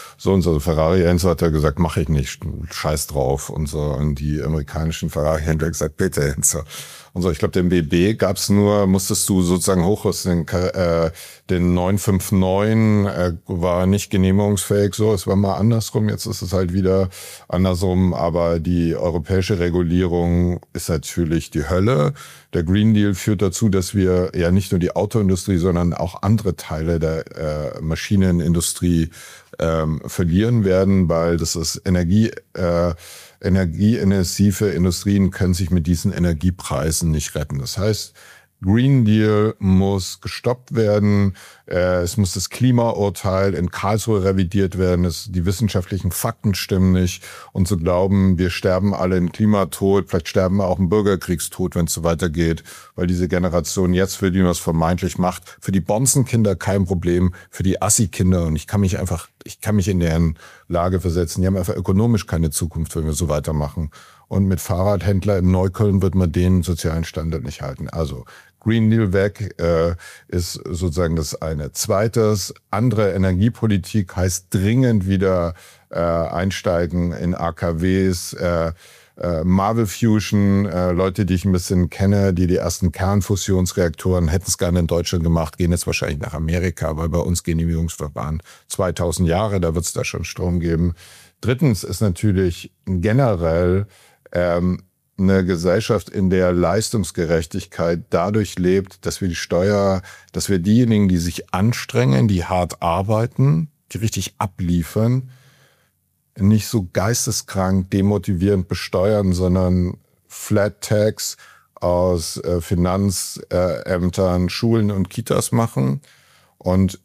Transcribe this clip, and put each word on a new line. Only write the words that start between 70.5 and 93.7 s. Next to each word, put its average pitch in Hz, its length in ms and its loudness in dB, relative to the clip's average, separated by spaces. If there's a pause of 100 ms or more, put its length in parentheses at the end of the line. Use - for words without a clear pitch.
sozusagen 85 600 -2
das 78 260 -4
eine. 73 300 -6
Zweites, 107 800 0 (200)
andere 104 400 0
Energiepolitik 98 1040 0
heißt 95 340 -2
dringend 110 560 2
wieder, 92 480 0 (360)
äh, - 100 -4
einsteigen 85 1120 -2
in 87 240 -2
A 85 160 -4
K 82 280 -4
Ws, 92 520 0
äh, 82 400 -2 (440)
äh, 85 280 -4
Marvel 101 420 2
Fusion, 101 800 2
äh, 90 240 0
Leute, 95 340 0
die 90 100 2
ich 90 100 0
ein 98 80 2
bisschen 90 360 2
kenne, 98 460 2
die 87 140 2
die 90 80 2
ersten 85 340 0
Kernfusionsreaktoren, 92 1400 0
hätten's 85 320 -2
gerne 90 220 2
in 82 80 2
Deutschland 85 340 0
gemacht, 82 340 0
gehen 87 140 0
jetzt 85 160 0
wahrscheinlich 78 320 -4
nach - 160 -8
Amerika, 80 640 -2
weil 82 120 -4
bei 82 120 0
uns - 240 -2
Genehmigungsverfahren 80 1000 -4 (240)
zweitausend 87 640 -2
Jahre, 98 320 0
da 82 160 0
wird's 85 160 -4
da - 100 -4
schon - 220 -6
Strom 87 340 -4
geben. 82 360 0 (460)
Drittens 127 440 0
ist 90 160 -6
natürlich 95 720 0 (140)
generell, 92 1000 2 (460)